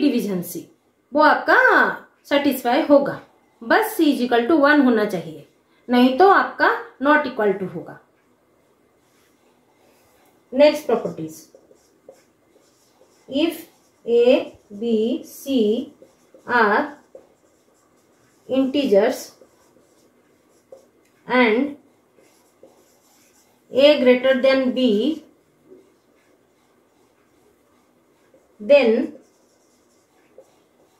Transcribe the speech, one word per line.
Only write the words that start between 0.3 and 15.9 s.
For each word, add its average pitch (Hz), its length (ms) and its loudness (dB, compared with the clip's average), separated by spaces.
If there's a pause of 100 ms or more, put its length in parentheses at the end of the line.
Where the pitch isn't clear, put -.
C, 170 80 -12 (540)
वो 294 80 0
आपका 302 360 2 (720)
सेटिस्फाई 277 520 0
होगा। 277 380 2 (440)
बस 359 340 0
C 330 160 2
is 240 120 -4
equal 240 240 0
to 330 120 2
one 285 240 4
होना 220 200 2
चाहिए, 160 420 -10 (420)
नहीं 254 280 2
तो 370 120 6
आपका 320 400 0 (340)
not 294 280 2
equal 208 300 -2
to 185 140 -8
होगा। 147 240 -16 (2500)
नेक्स्ट 285 320 2
प्रॉपर्टीज, 170 500 -6 (1900)
if 294 300 -4 (460)
A, 233 160 0 (600)
B, 233 100 -4 (380)
C 277 260 -8 (1000)